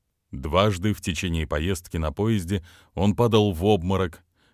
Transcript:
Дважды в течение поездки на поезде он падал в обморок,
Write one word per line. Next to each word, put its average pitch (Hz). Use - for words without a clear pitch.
Дважды 90
в -
течение 82
поездки 78
на 78
поезде 98
он 98
падал 107
в 82
обморок, 92